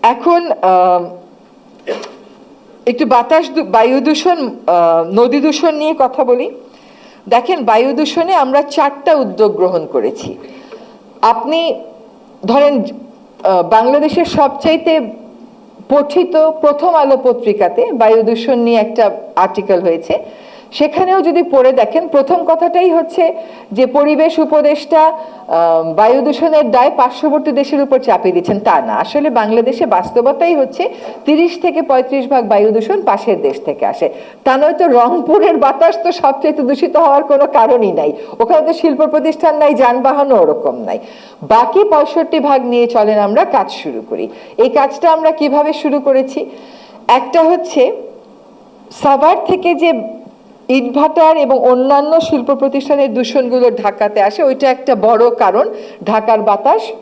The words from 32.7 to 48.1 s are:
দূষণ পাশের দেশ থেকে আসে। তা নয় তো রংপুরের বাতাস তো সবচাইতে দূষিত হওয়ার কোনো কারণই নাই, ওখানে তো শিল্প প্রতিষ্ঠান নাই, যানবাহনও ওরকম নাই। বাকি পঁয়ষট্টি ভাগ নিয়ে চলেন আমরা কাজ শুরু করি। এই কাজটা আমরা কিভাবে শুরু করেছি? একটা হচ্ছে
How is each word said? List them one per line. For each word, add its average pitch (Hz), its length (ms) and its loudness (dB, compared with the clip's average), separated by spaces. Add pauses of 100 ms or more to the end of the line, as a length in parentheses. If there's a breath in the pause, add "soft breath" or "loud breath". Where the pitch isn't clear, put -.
দূষণ 226 300 -2
পাশের 202 400 -2
দেশ 135 240 -2
থেকে 143 200 -6
আসে। 151 240 -4 (340 loud breath)
তা 262 140 2
নয় 302 160 2
তো 339 140 0
রংপুরের 311 680 2
বাতাস 285 460 2
তো 349 80 0
সবচাইতে 294 500 0
দূষিত 269 360 -2
হওয়ার 285 260 4
কোনো 285 240 2
কারণই 226 440 2
নাই, 151 200 -2 (280 loud breath)
ওখানে 269 280 2
তো 330 60 0
শিল্প 311 320 0
প্রতিষ্ঠান 311 520 0
নাই, 294 160 2
যানবাহনও 262 680 2
ওরকম 147 340 0 (120)
নাই। 90 120 -6 (440 loud breath)
বাকি 233 400 2
পঁয়ষট্টি 320 560 0
ভাগ 269 260 2
নিয়ে 240 220 0
চলেন 214 320 0
আমরা 208 260 0
কাজ 262 260 -2
শুরু 117 380 -10
করি। 113 160 -6 (320 loud breath)
এই 240 120 2
কাজটা 277 420 0
আমরা 320 200 2
কিভাবে 294 420 0
শুরু 294 260 -4
করেছি? 269 400 -2 (680 loud breath)
একটা 269 360 2
হচ্ছে 320 480 0 (1120)